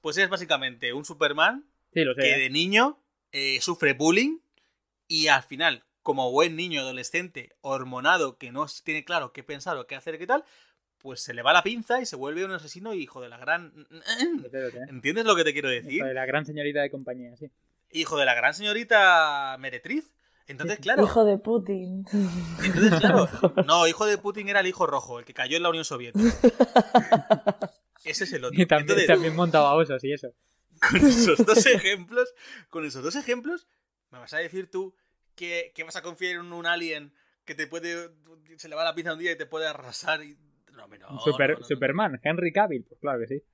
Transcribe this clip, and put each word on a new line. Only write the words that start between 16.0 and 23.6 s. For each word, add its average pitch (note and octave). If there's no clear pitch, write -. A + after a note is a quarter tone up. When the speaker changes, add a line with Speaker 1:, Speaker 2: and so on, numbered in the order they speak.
Speaker 2:
de C3
la C3
gran C#3+
señorita D3
de C#3+
compañía, B2+
sí. C#3+
Speaker 1:
Hijo D#3+
de C#3
la B2+
gran A#2+
señorita F3+
meretriz. C3+
Entonces, D3
Speaker 2:
Sí. -
Speaker 1:
claro. A#3+
Speaker 3:
Hijo A3
de G3+
Putin. G3
Speaker 1:
Entonces, F#3
claro. F3
Speaker 3:
<laughs> -